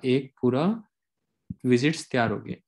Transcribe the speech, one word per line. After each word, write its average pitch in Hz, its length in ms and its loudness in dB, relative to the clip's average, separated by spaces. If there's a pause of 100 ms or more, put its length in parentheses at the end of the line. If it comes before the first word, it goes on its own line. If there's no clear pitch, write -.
एक 135 280 0 (100)
पूरा 127 240 2 (1000)
visits 127 440 2
तैयार 117 200 0
हो 104 100 -4
गए। - 160 -12 (120)